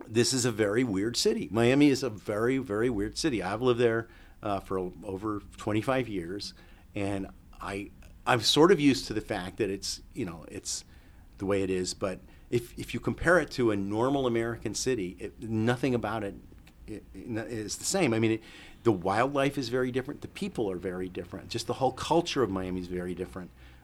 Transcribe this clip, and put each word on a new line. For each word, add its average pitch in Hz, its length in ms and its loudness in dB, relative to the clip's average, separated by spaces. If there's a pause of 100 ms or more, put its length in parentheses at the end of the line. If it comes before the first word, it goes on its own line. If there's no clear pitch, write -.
this 113 260 4
is 127 120 2
a 123 80 2
very 107 320 2
weird 110 320 0
city. 226 340 0
Miami 123 380 6
is 135 140 4
a 131 80 -2
very, 110 480 0
very 110 320 0
weird 107 280 -4
city. 120 240 0
I've 98 180 -4
lived 123 200 4
there, 113 280 4 (340)
uh, 101 180 0
for 95 180 -4
o-, 90 140 -2 (120)
over 101 380 -4 (140)
twenty-five 117 520 0
years, 95 460 -6 (400)
and 98 320 -2 (340)
I, 98 300 -8 (360)
I'm 123 140 4
sort 156 320 6
of 180 60 6
used 139 300 4
to 113 60 -6
the 107 60 -2
fact 95 360 -6
that 104 120 0
it's, - 320 -6 (140)
you 135 100 -6
know, 82 240 -10
it's - 360 -10 (540)
the 101 60 -4
way 98 180 2
it 95 80 0
is. 92 220 0
But 95 280 -6 (300)
if, - 280 -4
if - 160 -8
you 123 60 -6
compare - 400 2
it - 120 -2
to 117 200 2
a 101 40 0
normal 117 500 0
American 117 480 -2
city, 104 440 -4
it, - 240 -12
nothing 120 520 0
about 107 300 -2
it, 98 100 -8 (520)
it, 104 180 -14 (100)
it 110 380 -8
is 107 240 -6
the - 80 -12
same. 165 300 2
I 110 40 2
mean, 113 140 4
it, 113 100 -2 (420)
the 117 80 6
wildlife 127 680 2
is 117 100 -4
very 127 220 0
different. 127 300 -6
The - 80 -10
people - 420 -4
are 92 60 -4
very 92 320 -6
different. 90 400 -10
Just 113 180 -6
the 120 80 -2
whole 123 180 2
culture 165 500 0
of 104 80 2
Miami 92 300 -2
is 90 60 -6
very 90 280 -4
different, 90 360 -8 (340)